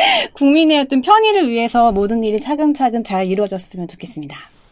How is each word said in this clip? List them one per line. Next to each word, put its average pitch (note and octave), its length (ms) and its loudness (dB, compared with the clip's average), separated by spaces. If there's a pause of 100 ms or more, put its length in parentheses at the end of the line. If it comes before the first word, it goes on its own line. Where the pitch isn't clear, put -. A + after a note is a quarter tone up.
(180)
<laughs> - 160 -6
국민의 D4+ 460 4
어떤 C#4 240 0
편의를 G#4 460 2
위해서 A#3 420 2
모든 G#3 320 -2
일이 G#3+ 180 -2
차근차근 C4+ 600 -2
잘 F#3+ 240 -4
이루어졌으면 F#3+ 600 -4
좋겠습니다. - 480 -14 (360)